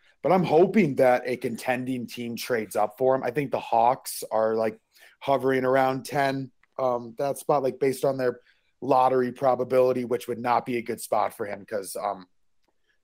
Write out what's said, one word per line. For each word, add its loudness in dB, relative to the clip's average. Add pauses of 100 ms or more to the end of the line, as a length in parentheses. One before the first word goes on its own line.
(220)
but 2
I'm 4
hoping 4
that 4
a -2
contending -4
team -10
trades -4
up 0
for 2
him. -2
I -4
think -4
the -4
Hawks 0
are, 2
like, -2 (400)
hovering 0
around 2
ten, -2 (300)
um, -2
that -4
spot, 0
like, -4
based 0
on 0
their -2 (420)
lottery 2
probability, 2
which -4
would -6
not 0
be -4
a -4
good -6
spot -2
for -8
him -10
'cause, -8
um, -8 (800)